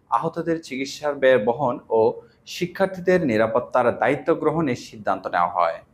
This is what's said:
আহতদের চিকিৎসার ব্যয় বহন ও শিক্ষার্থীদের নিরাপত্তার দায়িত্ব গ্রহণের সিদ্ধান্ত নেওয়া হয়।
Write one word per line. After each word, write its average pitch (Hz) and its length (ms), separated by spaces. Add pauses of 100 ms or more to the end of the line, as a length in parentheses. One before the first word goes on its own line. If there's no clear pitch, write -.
(100)
আহতদের 160 520
চিকিৎসার 135 520
ব্যয় 131 300
বহন 123 340 (100)
ও 110 320 (260)
শিক্ষার্থীদের 185 800
নিরাপত্তার 113 720
দায়িত্ব 143 360
গ্রহণের 151 420
সিদ্ধান্ত 101 500
নেওয়া 87 220
হয়। 85 300 (160)